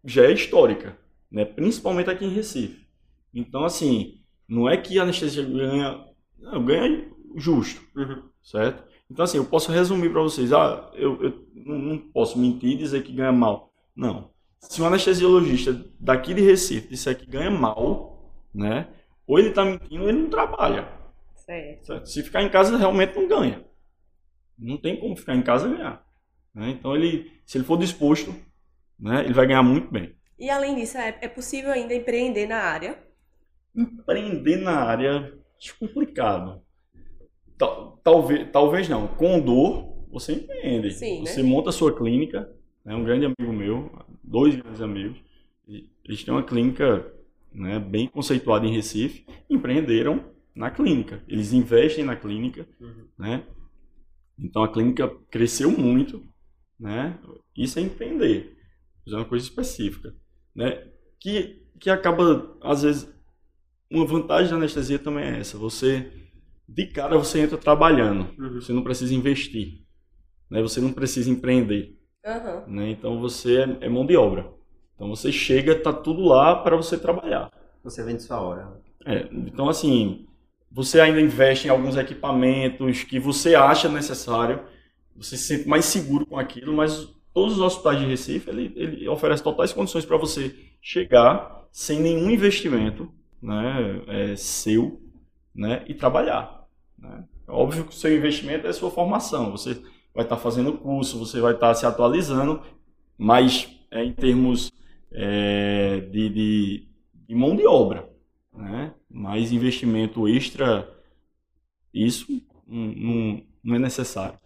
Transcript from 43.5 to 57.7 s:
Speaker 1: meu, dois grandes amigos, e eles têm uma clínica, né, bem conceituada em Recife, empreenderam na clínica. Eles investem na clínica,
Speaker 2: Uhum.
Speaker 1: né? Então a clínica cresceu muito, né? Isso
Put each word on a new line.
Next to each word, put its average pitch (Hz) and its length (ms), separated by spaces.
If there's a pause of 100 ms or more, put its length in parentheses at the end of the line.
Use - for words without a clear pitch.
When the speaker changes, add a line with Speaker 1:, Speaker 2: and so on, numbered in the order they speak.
Speaker 1:
meu, 110 380 (320)
dois 131 320
grandes 117 260
amigos, 104 360 (500)
e 104 220 (160)
eles 107 180
têm 123 100
uma 135 100
clínica, 123 680 (400)
né, 98 280
bem 104 280
conceituada 127 580
em 110 80
Recife, 110 520 (240)
empreenderam 139 760 (320)
na 117 140
clínica. 143 580
Eles 107 240
investem 127 520
na 127 120
clínica, 110 520 (120)
Speaker 2:
Uhum. 117 260 (120)
Speaker 1:
né? 110 260 (920)
Então 107 260
a 110 80
clínica 123 380 (200)
cresceu 120 420
muito, 127 520 (560)
né? 123 380 (380)
Isso 127 240